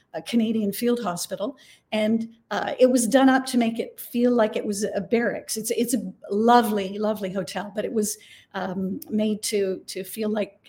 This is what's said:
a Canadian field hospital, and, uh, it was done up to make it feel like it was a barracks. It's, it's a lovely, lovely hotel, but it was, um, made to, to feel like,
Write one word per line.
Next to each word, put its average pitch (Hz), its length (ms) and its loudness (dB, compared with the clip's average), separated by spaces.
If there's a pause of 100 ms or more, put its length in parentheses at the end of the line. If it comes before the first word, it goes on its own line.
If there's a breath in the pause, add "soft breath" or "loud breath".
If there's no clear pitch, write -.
(140)
a 160 80 -8
Canadian 220 500 0
field 240 300 0
hospital, 196 560 -6 (340 soft breath)
and, 220 380 0 (200)
uh, - 300 -2
it 254 60 10
was 240 200 2
done 262 220 6
up 262 180 4
to 240 120 0
make 226 200 2
it - 220 -8
feel 240 320 2
like 220 240 2
it - 80 -4
was 202 180 -4
a 202 180 -2
barracks. 220 580 -2
It's, 220 140 -6
it's 240 200 0
a 190 200 -2 (180)
lovely, 208 640 4
lovely 208 340 -2
hotel, 196 460 -6
but 214 80 -2
it - 80 -6
was, 214 240 0 (380 loud breath)
um, 190 440 -4 (120)
made 214 320 0
to, 196 440 -2
to 190 160 -8
feel 214 280 -6
like, 214 280 -4 (100)